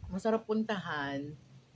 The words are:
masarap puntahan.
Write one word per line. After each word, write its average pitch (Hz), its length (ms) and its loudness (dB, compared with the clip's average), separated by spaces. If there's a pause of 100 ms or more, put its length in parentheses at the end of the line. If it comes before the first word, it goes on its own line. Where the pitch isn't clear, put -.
masarap 220 400 2
puntahan. 156 880 0 (400)